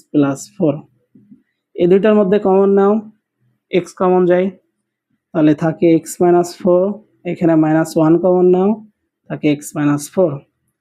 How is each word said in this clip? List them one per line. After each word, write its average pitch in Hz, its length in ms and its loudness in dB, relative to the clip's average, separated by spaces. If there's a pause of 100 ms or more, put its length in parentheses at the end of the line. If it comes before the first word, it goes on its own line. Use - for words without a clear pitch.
প্লাস 139 300 -2 (160)
ফোর। 151 180 -2 (1000)
এই 175 160 0
দুইটার 208 280 2
মধ্যে 208 200 0
কমন 196 380 0
নাও, 196 160 2 (760)
এক্স 175 280 -4
কমন 185 260 0
যায়, 180 220 0 (840)
তাহলে 156 200 2 (100)
থাকে 160 220 -2 (120)
এক্স - 220 -8
মাইনাস 175 380 2
ফোর, 180 260 0 (480)
এখানে 165 220 0 (100)
মাইনাস 160 340 0
ওয়ান 160 160 2 (100)
কমন 180 320 2
নাও, 185 140 0 (600)
থাকে 151 260 -6
এক্স - 180 -18
মাইনাস 147 300 -4 (100)
ফোর। 180 180 0 (500)